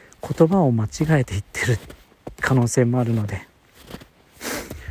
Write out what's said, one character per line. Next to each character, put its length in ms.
言 280
葉 100
を 120
間 140
違 40
え 40
て 80
言 80
っ 120
て 140
る 120
可 140
能 140
性 160
も 160
あ 40
る 100
の 120
で、 200